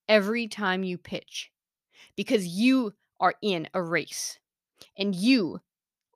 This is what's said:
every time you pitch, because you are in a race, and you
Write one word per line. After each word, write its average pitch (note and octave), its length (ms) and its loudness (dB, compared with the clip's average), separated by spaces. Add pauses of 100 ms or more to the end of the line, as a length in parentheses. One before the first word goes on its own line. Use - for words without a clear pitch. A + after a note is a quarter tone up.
every A3 400 2
time F#3+ 360 -2
you F3+ 140 -4
pitch, - 540 -12 (640)
because G3+ 320 0
you A3+ 460 2 (260)
are F3+ 220 2
in F3+ 320 0
a F#3 80 -2
race, - 580 -4 (580)
and G3 180 -2
you F#3+ 440 2 (560)